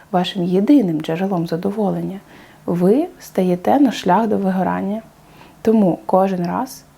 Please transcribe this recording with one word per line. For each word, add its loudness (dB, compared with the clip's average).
вашим -2
єдиним 2
джерелом -4
задоволення, -4
ви 2
стаєте 0
на 4
шлях 0
до 0
вигорання. -2
Тому 2
кожен 0
раз, -6